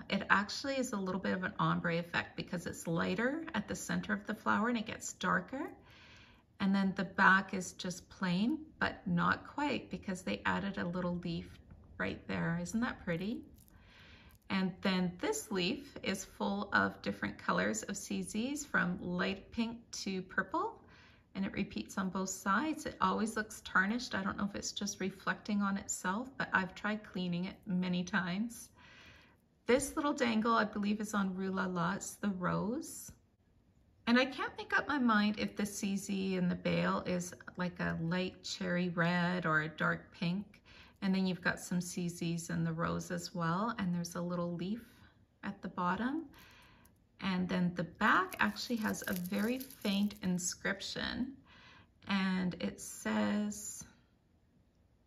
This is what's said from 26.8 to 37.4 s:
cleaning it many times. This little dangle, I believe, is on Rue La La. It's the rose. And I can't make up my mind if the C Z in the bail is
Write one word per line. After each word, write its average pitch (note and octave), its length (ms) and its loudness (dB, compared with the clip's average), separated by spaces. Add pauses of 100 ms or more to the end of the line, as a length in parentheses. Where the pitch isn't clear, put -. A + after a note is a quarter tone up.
cleaning F3+ 400 -2
it F#3+ 100 -6 (120)
many F3+ 360 2
times. F#3 680 -2 (960)
This C4+ 280 4
little D4 180 0
dangle, A#3 420 4
I A3 100 6
believe, G#3 360 0
is G#3+ 140 -4
on F#3+ 220 2
Rue F#3+ 160 -2
La F#3+ 140 0
La. F3+ 260 0
It's - 240 -6
the G#3 140 0
rose. F3+ 840 -2 (920)
And A#3+ 120 8
I C4 60 8
can't F4+ 320 -4
make G#4 180 -4
up - 140 2
my C#4+ 100 2
mind G#3+ 400 6
if - 160 -2
the G#3 120 0
C G3 280 -2
Z F#3+ 420 0
in F3+ 120 4
the F3 60 2
bail F3 500 2
is F3+ 300 -2 (240)